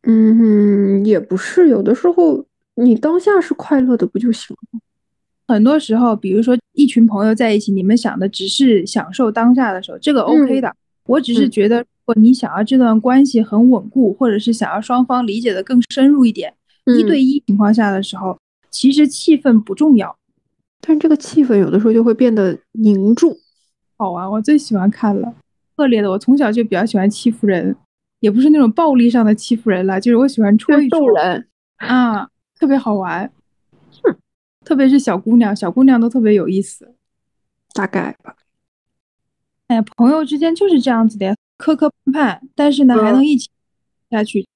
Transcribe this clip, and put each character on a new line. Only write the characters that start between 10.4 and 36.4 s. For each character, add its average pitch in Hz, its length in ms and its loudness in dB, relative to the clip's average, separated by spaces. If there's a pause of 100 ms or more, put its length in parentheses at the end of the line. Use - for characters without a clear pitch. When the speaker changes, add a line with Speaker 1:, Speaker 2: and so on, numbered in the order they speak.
Speaker 2:
的。 233 80 -6
Speaker 1:
嗯。 - 80 -12 (300)
Speaker 2:
我 269 140 0
只 240 120 -6
是 247 160 0
觉 208 200 0
得， 240 120 0
Speaker 1:
嗯。 240 60 -12 (200)
Speaker 2:
如 240 60 -4
果 - 80 0
你 233 140 6
想 185 200 -6
要 190 80 -4
这 254 140 -2
段 233 240 2
关 254 240 2
系 247 180 0
很 220 280 2
稳 214 180 -2
固， 240 240 0
或 247 180 -2
者 202 80 -2
是 233 140 -4
想 220 200 -4
要 196 80 -6
双 247 260 -2
方 247 200 -4
理 214 140 -6
解 233 140 -4
的 185 80 -6
更 247 180 0 (100)
深 269 160 0
入 285 200 4
一 226 60 0
点， 175 200 -12 (340)
Speaker 1:
嗯。 247 120 2
Speaker 2:
一 - 60 2
对 294 180 2
一 269 240 0
情 202 100 0
况 208 160 2
下 220 180 0
的 190 120 -4
时 196 140 -12
候， 185 220 -10 (320)
其 - 220 0
实 294 140 2
气 285 320 0
氛 240 240 2
不 196 120 -10
重 294 220 2
要。 196 180 -4 (680)
Speaker 1:
但 311 180 0
这 320 100 -2
个 302 80 2
气 294 280 -2
氛 240 140 2
有 180 120 2
的 185 100 0
时 214 60 -2
候 220 60 2
就 226 100 2
会 226 100 2
变 226 220 0
得 190 240 -2 (140)
凝 208 420 2
重。 330 200 0 (640)
Speaker 2:
好 196 140 -6
玩， 180 200 -10
我 214 100 -4
最 294 180 0
喜 240 180 -4
欢 190 140 0
看 208 240 -2
了。 196 200 -8 (420)
恶 294 100 0
劣 233 140 2
的， 202 100 -2
我 190 80 -4
从 254 180 2
小 277 160 0
就 233 100 -2
比 220 80 -6
较 185 160 -2
喜 220 100 -4
欢 196 120 2
欺 208 220 -2
负 226 160 -6
人， 185 280 -2 (460)
也 208 100 0
不 214 100 0
是 285 100 4
那 302 80 4
种 247 140 4
暴 311 220 0
力 240 160 2
上 233 140 2
的 208 100 2
欺 226 220 -4
负 233 120 -6
人 185 180 -2
了， 190 140 -2
就 240 100 -2
是 233 60 4
我 262 120 2
喜 269 120 -4
欢 208 160 2
戳 294 240 2
一 285 80 0
戳。 320 120 0
Speaker 1:
就 277 60 2
是 - 0 -
逗 - 20 4
人。 180 380 -2 (300)
Speaker 2:
啊， 233 520 -2 (300)
特 330 80 0
别 269 120 0
好 220 160 -4
玩。 190 360 -6 (720)
Speaker 1:
哼。 415 140 -2 (480)
Speaker 2:
特 320 100 -4
别 269 140 2
是 277 100 4
小 190 200 -2
姑 220 180 0
娘， 220 180 2
小 196 160 -6
姑 247 140 2
娘 262 160 4
都 226 80 0
特 254 120 -2
别 214 120 2
有 196 160 0